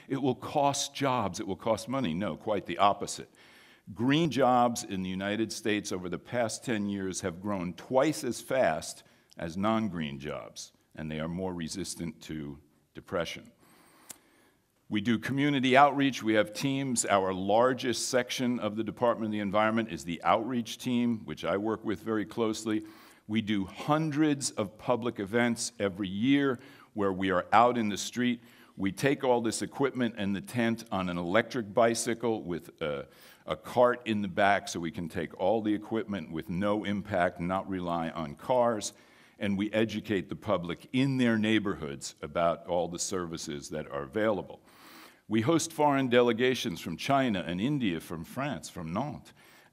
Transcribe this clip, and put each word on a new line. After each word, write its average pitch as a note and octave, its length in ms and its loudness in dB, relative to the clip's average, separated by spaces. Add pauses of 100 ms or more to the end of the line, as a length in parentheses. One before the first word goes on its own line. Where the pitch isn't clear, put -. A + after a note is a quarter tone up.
it C3+ 120 -2
will C3 140 2
cost - 580 0
jobs, B2 460 0
it G#2+ 80 -6
will F#2+ 80 -4
cost A2 340 0
money." A#2+ 260 -2
No, F2+ 200 -2
quite G#2 320 -2
the - 120 -6
opposite. - 520 2 (640)
Green C#3 340 2
jobs B2 540 4
in F#2+ 220 -4
the F#2 40 -4
United G2+ 440 -2
States G#2 400 -2
over F2+ 160 -6
the F2 100 -4
past A#2+ 460 -4
ten G#2 240 -2
years F#2+ 320 -4
have F2+ 200 -6
grown F#2+ 340 -4
twice C#3+ 500 2
as A#2+ 160 -4
fast F#2+ 640 0 (340)
as E2+ 180 -8
non-green F#2+ 640 -2
jobs, C2+ 540 -12 (240)
and D#2 120 -10
they D#2 120 -6
are E2 80 -4
more F#2 260 -6
resistant E2+ 680 -8
to D2 360 -10 (340)
depression. - 600 -6 (1400)
We G#2 120 0
do A2 160 2
community C3+ 600 2
outreach. C#3 480 4
We A2 100 4
have G#2 180 4
teams. C3+ 540 -2
Our F#2+ 260 4
largest A#2 760 2
section B2 500 0
of G2+ 160 -2
the A2 80 -4
Department A2 460 0
of G#2+ 40 -2
the G#2 60 -2
Environment G#2+ 540 2
is E2 100 -8
the E2 220 -6
outreach A2+ 540 0
team, A#2+ 460 0
which D#2 200 -8
I E2+ 120 0
work G#2 280 -2
with G2+ 180 -4
very G#2+ 220 -2
closely. A2 580 -2 (460)
We A2 140 0
do G2+ 240 0
hundreds D3+ 840 0
of - 260 -4
public A#2 440 -2
events A#2 580 0
every G2+ 300 -2
year C3 500 2 (360)
where G2 180 2
we F#2+ 180 0
are F2+ 220 4
out A#2+ 260 8
in A2 100 2
the G2 80 -2
street. B2 440 -2 (360)
We F#2+ 140 0
take C#3+ 320 2
all B2 180 4
this A2 220 -2
equipment B2 560 -2
and G2 160 0
the F#2 60 -2
tent A#2 500 -2
on F#2 180 -2
an F2 100 -4
electric G2+ 540 0
bicycle A2+ 680 2
with E2 400 -8
a, C#2+ 240 -4 (400)
a E2 80 -2
cart B2 520 4
in G#2 160 0
the G2+ 60 -4
back G2 380 4
so F2+ 140 -6
we E2+ 100 -2
can F2 180 -8
take E2 300 -6
all G#2+ 240 2
the G#2+ 100 2
equipment G2+ 600 -4
with D#2+ 180 -8
no G#2 320 0
impact, F#2 560 0
not F#2 300 -2
rely E2+ 420 -2
on C#2+ 240 -8
cars, A#2+ 580 0 (460)
and G2+ 180 0
we G#2 140 0
educate G#2 580 0
the F2 60 -8
public F2 580 -4
in C3 240 2
their A#2 220 4
neighborhoods F#2+ 840 -2
about E2 440 0
all F2 220 0
the F2 100 -8
services D#2+ 720 -6
that D2+ 240 -6
are C#2+ 100 -4
available. F#2 580 -2 (680)
We A2 140 2
host D#3+ 300 2
foreign C#3 360 2
delegations A#2+ 720 2
from E2 160 -8
China B2+ 500 0
and F2 140 -4
India, A2+ 400 0
from E2+ 240 -10
France, B2+ 440 -8
from E2+ 240 -10
Nantes, C3 400 -6 (400)